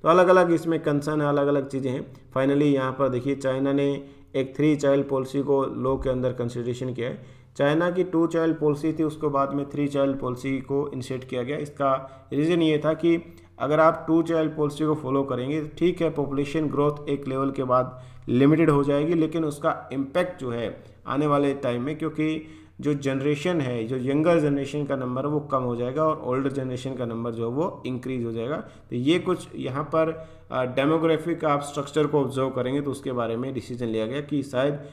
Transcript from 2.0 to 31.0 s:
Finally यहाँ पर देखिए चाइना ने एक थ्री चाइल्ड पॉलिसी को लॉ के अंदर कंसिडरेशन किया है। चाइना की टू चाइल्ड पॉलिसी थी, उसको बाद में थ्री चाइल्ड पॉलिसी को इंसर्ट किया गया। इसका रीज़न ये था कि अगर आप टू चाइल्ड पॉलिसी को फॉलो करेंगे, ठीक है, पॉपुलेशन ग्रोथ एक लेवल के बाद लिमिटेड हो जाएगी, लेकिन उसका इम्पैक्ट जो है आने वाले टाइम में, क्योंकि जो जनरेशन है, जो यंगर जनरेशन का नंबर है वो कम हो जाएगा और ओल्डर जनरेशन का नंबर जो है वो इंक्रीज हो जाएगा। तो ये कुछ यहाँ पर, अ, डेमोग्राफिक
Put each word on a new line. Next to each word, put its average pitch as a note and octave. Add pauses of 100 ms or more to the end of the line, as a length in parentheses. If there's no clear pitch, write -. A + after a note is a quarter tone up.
Finally C#3
यहाँ C3+
पर C3+
देखिए B2+
चाइना C3+
ने C#3+ (320)
एक C3+
थ्री D3+
चाइल्ड C#3+
पॉलिसी C3+
को C3+
लॉ C3
के C3
अंदर B2+
कंसिडरेशन B2
किया A#2
है। - (180)
चाइना D#3
की F3+
टू E3
चाइल्ड E3
पॉलिसी D3+
थी, D#3
उसको D3+
बाद C#3
में C#3+
थ्री D3
चाइल्ड C#3
पॉलिसी C3
को C#3+
इंसर्ट B2+
किया B2
गया। C#3
इसका C#3 (240)
रीज़न D#3+
ये D#3
था D#3+
कि E3 (240)
अगर D3
आप D#3+
टू E3
चाइल्ड D#3+
पॉलिसी D3+
को D3+
फॉलो C3+
करेंगे, C3+
ठीक E3+
है, D#3+
पॉपुलेशन C#3+
ग्रोथ C#3+
एक C#3+
लेवल C3+
के C3+
बाद B2+ (280)
लिमिटेड D3+
हो C#3+
जाएगी, D3
लेकिन D#3+
उसका D3+
इम्पैक्ट D3+
जो B2+
है A#2 (240)
आने D3
वाले C#3+
टाइम B2
में, D3+
क्योंकि D#3 (340)
जो D3
जनरेशन C#3+
है, B2
जो B2
यंगर D3+
जनरेशन C#3+
का C#3
नंबर B2+
है C#3+
वो D3+
कम C3
हो A#2+
जाएगा C3
और D#3
ओल्डर C3+
जनरेशन C3
का A#2+
नंबर A#2
जो A2+
है B2
वो E3+
इंक्रीज B2
हो A#2
जाएगा। A#2
तो -
ये C#3+
कुछ F3
यहाँ C3+
पर, D#3+ (240)
अ, B2+
डेमोग्राफिक D#3